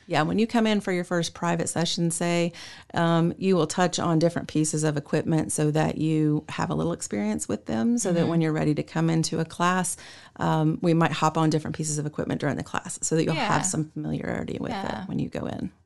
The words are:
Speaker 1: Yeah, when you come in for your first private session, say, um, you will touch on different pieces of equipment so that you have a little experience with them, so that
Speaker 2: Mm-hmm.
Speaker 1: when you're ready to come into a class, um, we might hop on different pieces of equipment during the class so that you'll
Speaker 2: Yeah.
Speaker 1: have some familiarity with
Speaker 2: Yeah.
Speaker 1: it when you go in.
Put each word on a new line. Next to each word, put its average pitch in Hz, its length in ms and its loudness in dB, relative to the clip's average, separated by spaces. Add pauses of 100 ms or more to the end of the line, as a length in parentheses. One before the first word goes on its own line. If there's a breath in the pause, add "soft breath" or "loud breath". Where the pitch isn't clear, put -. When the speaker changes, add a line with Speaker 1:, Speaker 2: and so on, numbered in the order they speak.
Speaker 1:
Yeah, 156 140 2
when 175 180 0
you 226 80 2
come 226 180 2
in 214 140 2
for 196 100 -4
your 180 140 0
first 170 300 -2
private 170 340 0
session, 170 420 0
say, 170 420 0 (420 loud breath)
um, 170 440 4
you 190 160 2
will 160 140 2
touch 180 320 0
on 165 180 2
different 165 300 2
pieces 156 340 0
of 151 140 0
equipment 156 560 0
so 151 180 2
that 151 280 2
you 151 500 2
have 165 220 -2
a 156 40 0
little 160 180 0
experience 208 540 -4
with - 200 -6
them, 233 320 0
so 202 140 0
that 170 100 4
Speaker 2:
Mm-hmm. 160 80 2
Speaker 1:
when 165 100 4
you're 160 120 2
ready 156 220 2
to 147 80 -4
come 165 280 0
into 160 280 0
a 165 60 0
class, 180 520 0 (420 loud breath)
um, 160 440 2
we 170 120 4
might 165 180 4
hop 156 260 2
on 160 120 4
different 156 260 -2
pieces 156 220 -4
of 147 80 -4
equipment - 340 -4
during 143 160 -2
the - 80 -6
class - 380 -8
so - 120 -2
that 160 100 4
you'll 165 120 0
Speaker 2:
Yeah. 254 160 -2
Speaker 1:
have 165 120 2
some 156 260 0
familiarity - 680 -6
with - 120 -6
Speaker 2:
Yeah. - 300 -6
Speaker 1:
it - 60 -12
when - 120 -4
you - 80 -2
go - 180 -6
in. - 240 -8 (160)